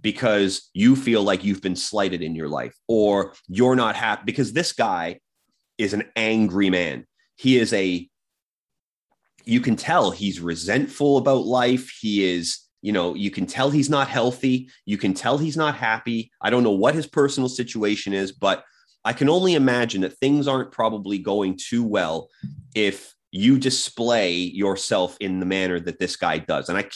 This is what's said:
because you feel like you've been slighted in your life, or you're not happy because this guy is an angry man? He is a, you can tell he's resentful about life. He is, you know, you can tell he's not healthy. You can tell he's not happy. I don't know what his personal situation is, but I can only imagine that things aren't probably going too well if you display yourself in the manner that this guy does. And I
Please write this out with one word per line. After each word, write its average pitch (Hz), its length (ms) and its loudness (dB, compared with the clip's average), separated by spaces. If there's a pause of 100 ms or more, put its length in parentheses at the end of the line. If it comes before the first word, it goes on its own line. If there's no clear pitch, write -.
because 104 720 0
you 117 220 6
feel 123 260 2
like 98 220 0
you've 98 180 -2
been 92 140 -4
slighted 92 480 -4
in 80 100 -6
your 80 160 -6
life, 64 260 -8 (120)
or 104 460 2 (140)
you're 123 280 4
not 113 200 2
happy 107 300 -2
because 113 260 -2
this 165 200 -2
guy 90 480 -2 (580)
is 101 160 0
an 104 220 -4
angry 107 560 2
man? 82 340 -2 (300)
He 127 220 4
is 117 160 2
a, 92 360 -2 (1400)
you 117 140 2
can 123 160 2
tell 147 360 2
he's 95 280 -4
resentful 107 760 0
about 131 280 2
life. 123 540 0
He 104 240 0
is, 87 360 -2 (220)
you 104 100 -4
know, 87 220 0
you 98 180 -4
can 90 140 -4
tell 131 240 -2
he's 143 200 2
not 139 180 2
healthy. 127 640 0 (160)
You 101 120 -2
can 98 160 0
tell 120 240 0
he's 151 200 -2
not 151 180 0
happy. 113 560 -4 (100)
I 104 80 -2
don't 123 140 4
know 113 80 4
what 107 240 2
his 156 120 -4
personal 139 420 0
situation 104 640 -4
is, 98 180 -2
but 98 320 -2 (420)
I 117 80 0
can 139 160 2
only 180 260 4
imagine 123 460 2
that - 180 -4
things 143 280 2
aren't 131 240 -2
probably 104 460 -2
going 95 400 -2
too 120 260 -2
well 85 460 -2 (440)
if 104 400 -2 (220)
you 117 220 6
display 117 760 0
yourself 92 880 -2
in 92 200 -4
the 92 60 -2
manner 92 340 0
that 82 180 -8
this 87 180 -4
guy 82 220 -2
does. 76 320 -4
And 87 80 -2
I 101 60 -2 (120)